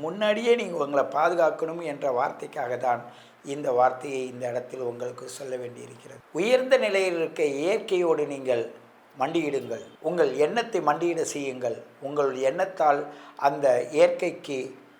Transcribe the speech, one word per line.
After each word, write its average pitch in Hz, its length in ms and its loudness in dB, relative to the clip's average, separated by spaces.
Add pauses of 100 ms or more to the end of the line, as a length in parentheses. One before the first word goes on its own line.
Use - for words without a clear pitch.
முன்னாடியே 214 580 2
நீங்க 180 240 -6
உங்களை 139 200 2 (120)
பாதுகாக்கணும் 165 720 2
என்ற 143 160 -4 (120)
வார்த்தைக்காக 139 540 -4 (140)
தான் 120 160 0 (520)
இந்த 147 140 -2 (100)
வார்த்தையை 131 420 2 (100)
இந்த 123 200 -10
இடத்தில் 127 400 -6
உங்களுக்கு 123 340 -10 (120)
சொல்ல 135 240 -8
வேண்டியிருக்கிறது. 120 600 -14 (180)
உயர்ந்த 254 460 4
நிலையில் 190 360 2
இருக்க 165 220 -2 (180)
இயற்கையோடு 175 720 2
நீங்கள் 127 300 0 (580)
மண்டியிடுங்கள், 135 600 -2 (240)
உங்கள் 170 240 2 (140)
எண்ணத்தை 202 420 0
மண்டியிட 160 340 0 (120)
செய்யுங்கள். 127 420 -4 (320)
உங்கள் 143 240 0 (160)
எண்ணத்தால் 156 520 2 (480)
அந்த 143 200 2 (300)
இயற்கைக்கு 175 600 2 (420)